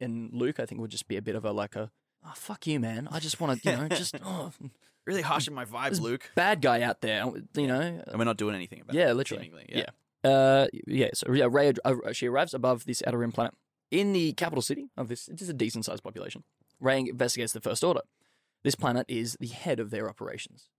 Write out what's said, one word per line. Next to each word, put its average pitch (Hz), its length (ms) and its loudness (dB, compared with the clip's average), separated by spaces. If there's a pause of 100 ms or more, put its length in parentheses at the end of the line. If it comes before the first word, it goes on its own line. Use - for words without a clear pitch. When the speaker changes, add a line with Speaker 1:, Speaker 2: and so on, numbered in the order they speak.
Speaker 1:
and 117 320 -6
Luke, 123 300 -2
I 120 40 -4
think, 113 140 -8
would 113 120 -6
just - 180 -8
be 98 80 -2
a 107 40 -4
bit 110 140 -4
of 110 80 -6
a, 107 80 -2
like, 104 240 -4
a, 107 160 -6 (340)
"Oh, 156 80 -16
fuck - 340 -12
you, 151 120 2
man. 117 320 -4
I 156 80 -6
just 156 220 -6
wanna, 139 220 0
you 185 100 2
know, 147 160 -2
just, 170 300 -2
Speaker 2:
<laughs> - 40 -18
Speaker 1:
oh, 180 300 -8 (520)
Speaker 2:
Really 185 180 -2
harshing 151 300 -2
my 127 120 -8
vibe, 120 240 -4
Speaker 1:
this 190 100 -2
Speaker 2:
Luke. 120 340 -4
Speaker 1:
bad 180 280 4
guy 120 220 6
out 120 180 0
there," 107 240 0 (320)
you 143 100 2
know? 165 400 -2
Speaker 2:
And - 100 -6
we're 113 60 2
not 113 140 2
doing 104 180 0
anything 90 240 -10
about - 160 -6
Speaker 1:
Yeah, 160 160 6
Speaker 2:
it, 117 40 4
Speaker 1:
literally. 135 280 -2
Speaker 2:
seemingly. 82 240 -18
Yeah. - 200 -4 (360)
Speaker 1:
Yeah. 135 80 6
Uh, 135 360 8 (200)
yeah, 123 280 2
so, - 180 0
yeah, 131 180 6
Rey, 143 220 6 (100)
uh, 120 300 0
she 120 140 -2
arrives 139 260 2
above 127 320 0
this - 200 -4
Outer 123 120 0
Rim 120 160 0
planet. - 220 -2 (340)
In 196 240 2
the 165 180 2
capital 147 300 -2
city 143 340 -4
of 123 140 -6
this, - 180 -10
it 160 140 -14
is 185 80 -8
a 165 40 -4
decent-sized 113 480 -4
population. 95 440 -12 (340)
Rey 131 200 2 (100)
investigates 123 420 -2
the 113 80 -6
First - 240 -2
Order. 165 160 4 (640)
This 139 120 2
planet 127 340 0
is 120 300 -2
the 120 80 -6
head 117 320 -4
of 107 100 -4
their 107 180 -4
operations, - 720 -12